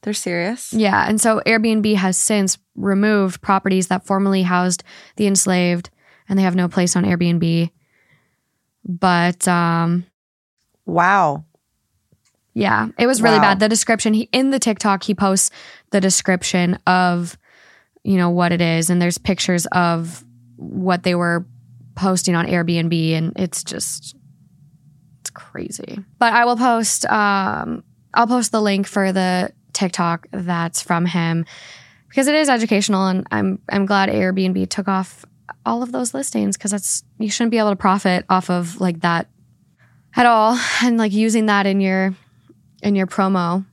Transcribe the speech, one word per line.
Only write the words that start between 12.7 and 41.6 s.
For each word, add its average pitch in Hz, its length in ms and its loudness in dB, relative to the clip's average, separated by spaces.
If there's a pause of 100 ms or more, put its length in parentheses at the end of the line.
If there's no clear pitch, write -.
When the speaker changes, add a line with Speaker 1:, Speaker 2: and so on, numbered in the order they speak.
Speaker 2:
it 233 80 2
was 247 160 0
really 220 140 6
Speaker 1:
Wow. 208 60 6
Speaker 2:
bad. 196 180 4
The 214 80 4
description, 220 460 0
he, 214 180 0
in 262 180 2
the 269 80 0
TikTok, 202 460 0
he 208 100 0
posts 190 360 0 (400)
the 202 100 2
description 180 840 0
of, 175 500 0 (680)
you 196 140 0
know, 175 140 2
what 175 220 2
it 175 80 0
is. 165 300 0
And 180 100 2
there's 175 180 0
pictures 175 480 -2
of 170 580 -2 (320)
what 180 460 -4
they 180 120 0
were 175 320 0 (480)
posting 185 400 0
on 170 120 0
Airbnb. 165 680 0
And 160 240 -2
it's - 260 -6
just, - 540 -12 (1040)
it's - 100 -12
crazy. - 720 -14 (160)
But 233 140 2
I 240 120 4
will 240 120 2
post, 226 500 0
um, 202 800 -2 (300)
I'll 233 120 4
post 247 240 0
the 220 120 0
link 196 240 0
for 190 260 -2
the 185 400 -2 (200)
TikTok 175 600 -4
that's 170 500 -4
from 170 240 0
him 165 380 -2 (640)
because 269 180 0
it 294 80 2
is 311 140 2
educational. 208 580 0
And 185 240 -2
I'm, 196 300 -2 (100)
I'm 196 160 0
glad 196 220 0
Airbnb 185 600 -2
took 202 180 -6
off 190 360 -4 (400)
all 233 180 -2
of 247 100 -8
those 254 220 -6
listings 214 420 -4
'cause 202 160 -8
that's, - 320 -6 (140)
you 220 120 -4
shouldn't 233 220 -2
be 233 60 0
able 214 120 2
to 196 60 -2
profit 190 520 2
off 185 220 0
of, 175 300 -4
like, 175 200 -2
that 170 280 -2 (880)
at 247 100 4
all. 226 320 4 (240)
And, 247 160 2
like, 220 140 0
using 220 340 2
that 202 200 2